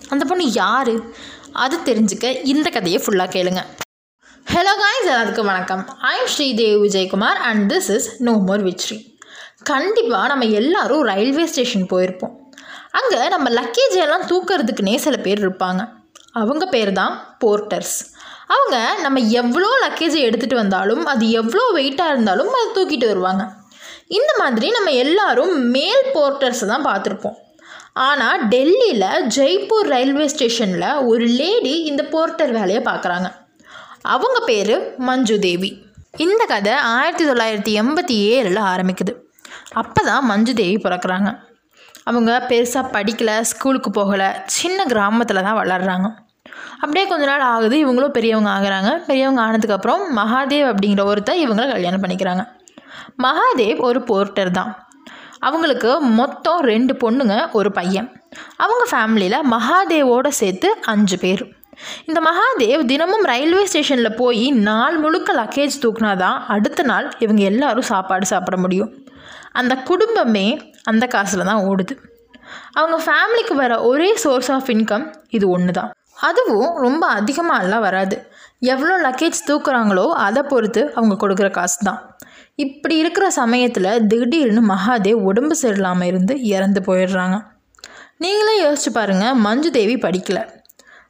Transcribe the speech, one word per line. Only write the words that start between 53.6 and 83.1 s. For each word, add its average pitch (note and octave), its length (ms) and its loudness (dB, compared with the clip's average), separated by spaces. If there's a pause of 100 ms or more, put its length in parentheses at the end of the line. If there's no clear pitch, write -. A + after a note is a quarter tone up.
ஒரு B3 240 0
போர்ட்டர் G3 480 0
தான். F#3+ 360 -4 (520)
அவங்களுக்கு C#4+ 600 0
மொத்தம் C#4 580 2
ரெண்டு B3+ 340 2
பொண்ணுங்க, B3 580 0
ஒரு G3+ 200 2
பையன். F#3+ 500 -4 (360)
அவங்க A4+ 340 2
ஃபேமிலியில A3 440 2 (160)
மகாதேவோட C4 760 2
சேர்த்து C4+ 540 0
அஞ்சு G#3 380 2
பேர். F#3 280 -2 (580)
இந்த D#4+ 160 0
மகாதேவ் D#4+ 640 2
தினமும் E4+ 380 2
ரயில்வே E4 500 2
ஸ்டேஷன்ல B3 420 0
போய் A#3+ 360 0
நாள் A#3 460 2
முழுக்க E4 360 0
லக்கேஜ் C#4 380 -2 (100)
தூக்குனாதான் G#3+ 640 0
அடுத்த A3+ 360 0
நாள் A#3+ 360 -2
இவங்க G#3+ 220 2
எல்லாரும் A3+ 400 2
சாப்பாடு F#3+ 440 -2
சாப்பிட F#3 320 -2
முடியும். F#3 480 -2 (460)
அந்த B3 240 0
குடும்பமே D4+ 1000 0 (100)
அந்த A3 240 2
காசுல G3+ 360 -2
தான் G3+ 200 0
ஓடுது. F#3+ 340 -2 (720)
அவங்க D#4+ 320 0
ஃபேமிலிக்கு G4+ 500 0
வர A#3+ 280 0
ஒரே D4+ 420 2
source C4 260 0
of C4+ 140 0
income A3+ 500 -2 (160)
இது F#3+ 280 2
ஒண்ணு F3+ 140 0
தான். F3+ 200 -4 (280)
அதுவும் E4+ 580 0
ரொம்ப C#4+ 360 0
அதிகமாலாம் A3+ 640 0
வராது. F#3+ 520 -2 (280)
எவ்வளோ C#4 500 0
லக்கேஜ் D#4 380 -2
தூக்குறாங்களோ B3 600 2
அதை C4+ 360 0
பொறுத்து C4 500 0
அவங்க G#3+ 340 0
கொடுக்குற G3 240 0
காசு F3+ 320 -4
தான். - 340 -6 (380)
இப்படி C#4+ 420 -4
இருக்கிற E4+ 380 0